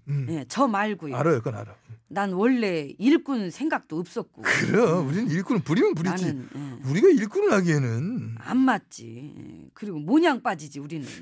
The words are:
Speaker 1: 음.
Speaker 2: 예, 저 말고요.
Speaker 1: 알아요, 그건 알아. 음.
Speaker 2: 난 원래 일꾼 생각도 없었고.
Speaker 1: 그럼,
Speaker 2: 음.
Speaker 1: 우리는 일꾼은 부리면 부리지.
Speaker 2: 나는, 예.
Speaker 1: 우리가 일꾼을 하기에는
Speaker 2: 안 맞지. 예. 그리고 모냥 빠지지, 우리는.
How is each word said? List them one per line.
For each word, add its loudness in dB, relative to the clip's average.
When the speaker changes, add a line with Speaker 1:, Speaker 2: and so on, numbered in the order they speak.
Speaker 1:
음. -2
Speaker 2:
예, -4
저 2
말고요. -2
Speaker 1:
알아요, 4
그건 -4
알아. -10
음. -18
Speaker 2:
난 -2
원래 0
일꾼 2
생각도 -4
없었고. -10
Speaker 1:
그럼, 2
Speaker 2:
음. -2
Speaker 1:
우리는 -2
일꾼은 0
부리면 2
부리지. -2
Speaker 2:
나는, -4
예. -8
Speaker 1:
우리가 6
일꾼을 4
하기에는 0
Speaker 2:
안 -4
맞지. -2
예. -16
그리고 -10
모냥 4
빠지지, -6
우리는. -10